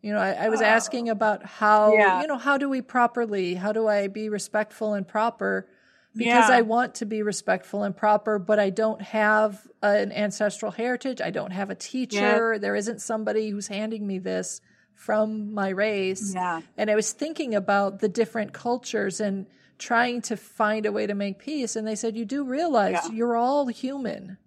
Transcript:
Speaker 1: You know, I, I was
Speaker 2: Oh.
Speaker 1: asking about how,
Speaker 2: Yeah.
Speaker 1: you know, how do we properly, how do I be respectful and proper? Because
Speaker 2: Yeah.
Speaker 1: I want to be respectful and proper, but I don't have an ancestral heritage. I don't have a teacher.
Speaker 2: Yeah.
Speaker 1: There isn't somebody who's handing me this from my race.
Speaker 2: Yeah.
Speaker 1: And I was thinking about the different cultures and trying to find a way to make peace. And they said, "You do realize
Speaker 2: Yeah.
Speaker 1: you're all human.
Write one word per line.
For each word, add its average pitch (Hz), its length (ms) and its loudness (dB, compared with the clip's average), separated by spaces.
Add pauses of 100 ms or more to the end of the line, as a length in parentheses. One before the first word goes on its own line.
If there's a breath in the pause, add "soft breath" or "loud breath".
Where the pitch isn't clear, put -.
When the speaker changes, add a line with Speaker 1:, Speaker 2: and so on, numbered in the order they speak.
Speaker 1:
You 208 120 -6
know, 208 60 0
I, 190 120 0 (140)
I 220 40 2
was 220 120 0
Speaker 2:
Oh. 220 40 4
Speaker 1:
asking 226 440 2
about 214 340 0
how, 214 520 6
Speaker 2:
Yeah. 196 260 6
Speaker 1:
you 311 60 -4
know, 285 100 -2
how 277 220 2
do 277 100 -2
we 262 140 0
properly, 233 720 0
how 190 160 -2
do 220 160 0
I 202 220 2
be 214 200 -6
respectful 214 640 -4
and 196 140 -4
proper? 196 600 -2 (480 soft breath)
Because 233 340 6
Speaker 2:
Yeah. 254 80 8
Speaker 1:
I 233 60 6
want 233 320 0
to 226 100 -6
be 214 160 -4
respectful 202 600 -2
and 196 120 -4
proper, 208 440 2
but 208 180 2
I 196 140 2
don't 220 300 -2
have 214 640 2 (180)
an 202 280 2
ancestral 208 600 -2
heritage. 247 500 -4
I - 80 -2
don't - 220 -6
have 196 180 -6
a 233 60 -8
teacher. 226 800 0
Speaker 2:
Yeah. 214 60 -2
Speaker 1:
There 202 160 -2
isn't 208 240 -4
somebody 220 520 -2
who's 202 160 -6
handing 214 400 -6
me 190 100 -4
this 185 420 -6 (360)
from 214 580 -2
my 196 160 -2
race. 190 640 -2
Speaker 2:
Yeah. 180 280 -2 (160)
Speaker 1:
And 214 120 -2
I 208 60 4
was 214 180 0
thinking 302 400 -6
about 196 460 0
the 214 100 0
different 214 440 -2
cultures 220 680 -4
and 196 240 -4 (320 soft breath)
trying 240 460 0
to 220 120 -6
find 214 520 -2
a 208 40 0
way 214 140 -2
to 208 80 -4
make 202 240 -4
peace. 285 380 -6
And 220 120 -4
they 214 80 -4
said, 220 220 -4
"You 233 80 -4
do 277 180 -4
realize 254 600 2
Speaker 2:
Yeah. 226 80 -8
Speaker 1:
you're 233 240 0
all 262 300 2
human. 240 800 -8